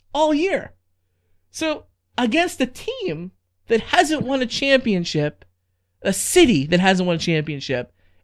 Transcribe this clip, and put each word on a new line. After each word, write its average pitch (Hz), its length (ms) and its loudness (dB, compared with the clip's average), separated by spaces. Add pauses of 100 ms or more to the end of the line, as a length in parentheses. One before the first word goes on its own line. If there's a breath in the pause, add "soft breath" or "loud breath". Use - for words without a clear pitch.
(140)
all 311 200 2
year. 320 400 -2 (760)
So 311 360 -4 (340)
against 285 420 0
a 254 60 2
team 339 640 -8 (360)
that 226 140 2
hasn't 311 400 0
won 262 220 -2
a - 20 -2
championship, 202 1000 0 (600)
a 196 100 0
city 226 540 4
that 175 120 2
hasn't 185 280 2
won 170 80 0
a 160 40 -4
championship 147 720 -4 (320)